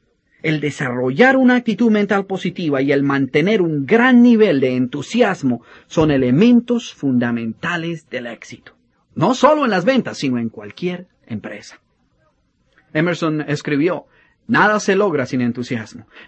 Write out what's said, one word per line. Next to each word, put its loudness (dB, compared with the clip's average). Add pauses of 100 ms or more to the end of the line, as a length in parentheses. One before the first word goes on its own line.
(400)
El -2
desarrollar 0
una 4
actitud 0
mental 0
positiva -4
y 2
el 2
mantener 0
un -2
gran 4
nivel 4
de 0
entusiasmo -2 (260)
son 0
elementos 2
fundamentales -4
del -12
éxito. -20 (380)
No 0
solo 4
en 0
las 0
ventas, -2
sino -4
en -4
cualquier -10 (180)
empresa. -14 (1120)
Emerson -2
escribió, -2 (400)
"Nada 2
se -2
logra 0
sin -4
entusiasmo. -6 (220)